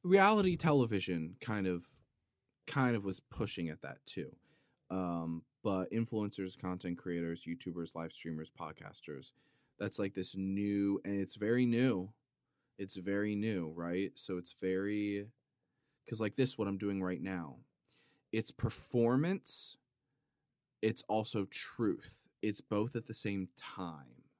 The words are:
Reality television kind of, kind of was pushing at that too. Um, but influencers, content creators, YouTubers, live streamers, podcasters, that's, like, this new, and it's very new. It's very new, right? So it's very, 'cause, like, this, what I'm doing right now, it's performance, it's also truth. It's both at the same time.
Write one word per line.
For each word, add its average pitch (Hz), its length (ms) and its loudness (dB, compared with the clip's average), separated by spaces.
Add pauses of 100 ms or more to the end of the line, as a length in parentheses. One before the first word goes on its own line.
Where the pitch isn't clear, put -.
Reality 190 540 8
television 101 800 4
kind 104 280 0
of, 87 280 -2 (720)
kind 123 300 4
of 101 80 -2
was 95 160 -4
pushing - 480 -4
at 78 120 -10
that - 240 -12
too. - 300 -8 (540)
Um, 85 560 -2 (160)
but 95 300 0
influencers, 104 680 -2
content 90 400 -4
creators, 85 480 -4
YouTubers, 85 500 -8
live 82 160 -6
streamers, 78 400 -8
podcasters, - 800 -12 (460)
that's, 101 220 -4
like, 101 160 -2
this 92 200 -4
new, 101 680 2
and 101 160 -2
it's - 140 -4
very 117 300 4
new. 117 480 2 (640)
It's 98 200 -6
very 101 380 0
new, 101 340 0
right? 85 500 -2
So 92 180 -4
it's 87 140 -8
very, 101 800 -2 (720)
'cause, 110 140 -6
like, 107 160 0
this, 131 220 2
what 101 100 0
I'm 98 100 -2
doing 98 240 0
right 92 200 0
now, 87 420 -6 (680)
it's 110 180 -2
performance, - 1300 2 (1040)
it's 110 220 2
also 107 420 0
truth. - 840 -2 (120)
It's 107 180 0
both 107 380 0
at 113 80 -6
the 113 80 -8
same 98 420 -2
time. 73 720 -12 (140)